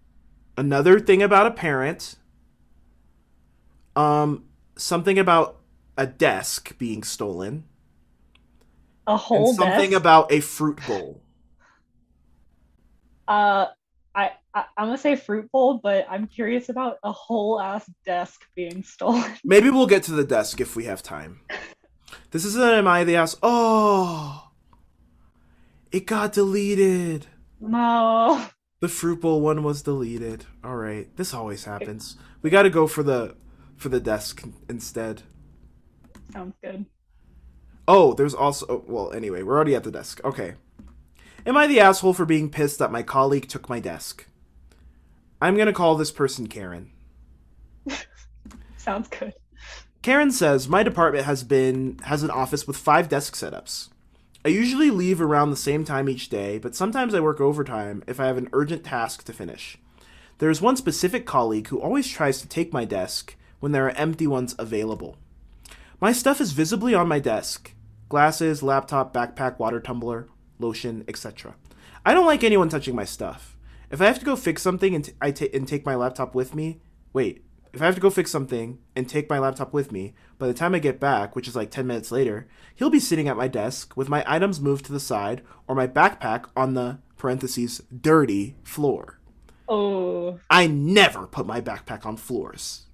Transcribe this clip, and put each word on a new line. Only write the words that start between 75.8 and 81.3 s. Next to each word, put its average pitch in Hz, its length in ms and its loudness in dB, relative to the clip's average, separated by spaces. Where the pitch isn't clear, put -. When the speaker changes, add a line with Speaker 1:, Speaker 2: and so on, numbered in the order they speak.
Speaker 1:
my 139 120 -2
laptop 127 400 -4
with 127 180 -4
me, 160 260 -8
wait, 113 300 -2
if 131 100 -8
I 160 40 2
have 185 100 4
to 185 40 -8
go 190 100 6
fix 185 200 -2
something 127 480 -6
and 131 140 -4
take - 200 -4
my 147 100 -2
laptop 135 340 -4
with 143 200 -4
me, 98 220 -10
by 135 80 -4
the 123 80 0
time 170 200 -2
I 180 40 0
get 139 220 -2
back, 117 360 0